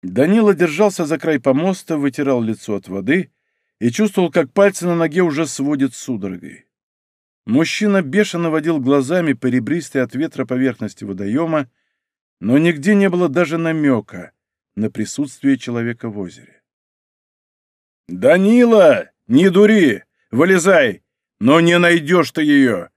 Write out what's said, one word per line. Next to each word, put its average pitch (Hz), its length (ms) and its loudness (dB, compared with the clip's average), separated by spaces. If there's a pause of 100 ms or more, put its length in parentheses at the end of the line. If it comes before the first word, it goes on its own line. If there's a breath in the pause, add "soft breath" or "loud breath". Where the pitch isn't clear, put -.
Данила 180 520 2
держался 175 500 -2
за 151 140 -4
край 156 200 -2
помоста, 156 600 -2
вытирал 139 420 -2
лицо 110 360 -6
от 95 120 -10
воды 101 420 -4 (480)
и 120 120 -2
чувствовал, 190 400 -2
как 143 220 -2
пальцы 196 340 0
на 175 80 -2
ноге 165 260 -2
уже 160 260 0
сводит 135 480 -2
судорогой. 98 720 -10 (800)
Мужчина 190 560 0
бешено 170 500 -2
водил 156 300 -2
глазами 143 540 0
по 127 140 -4
ребристой 127 540 -4
от 120 120 -8
ветра 139 320 -6
поверхности 127 580 -6
водоёма, 120 680 -6 (680)
но 113 160 0
нигде 165 380 2
не 196 160 2
было 180 180 0
даже 165 300 -2
намёка 143 760 -4 (440)
на 104 140 -4
присутствие 135 680 -4
человека 120 500 -8
в 104 100 -12
озере. - 440 -14 (1500)
«Данила, 180 1000 4 (160)
не 160 240 4
дури! 185 540 4 (260)
Вылезай! 160 720 2 (380)
Но 139 200 4
не 170 180 4
найдёшь 170 520 2
ты 160 120 -4
её!» 135 540 2